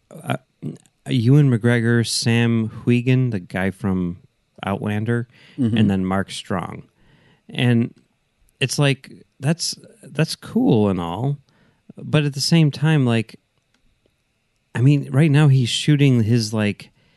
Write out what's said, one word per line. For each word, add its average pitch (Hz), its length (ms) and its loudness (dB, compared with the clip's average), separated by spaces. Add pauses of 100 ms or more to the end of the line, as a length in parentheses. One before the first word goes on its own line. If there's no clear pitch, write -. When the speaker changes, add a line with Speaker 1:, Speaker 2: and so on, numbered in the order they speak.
(120)
Speaker 1:
uh, - 240 -8 (720)
Ewan 135 420 4
McGregor, 117 560 0
Sam 117 600 0 (160)
Huygen, 123 480 0
the 107 80 -6
guy 95 320 -6
from 92 460 -4 (480)
Outlander, 107 640 -4 (280)
Speaker 2:
Mm-hmm. 113 200 -2
Speaker 1:
and 107 120 4
then 95 160 -2
Mark 92 260 -4
Strong. - 580 -10 (580)
And 123 460 0 (680)
it's - 180 -4
like, 139 360 -2 (260)
that's, - 360 -4 (280)
that's - 320 -4
cool 131 540 0
and 90 100 -2
all, 101 380 -4 (580)
but 143 300 -2
at 143 80 -4
the 139 80 -8
same 160 280 2
time, 147 360 0
like, 113 340 -2 (1400)
I 120 60 -2
mean, 139 300 4
right 143 200 4
now 147 160 6
he's 131 220 4
shooting 139 540 2
his, 110 300 0
like, 104 380 -2 (260)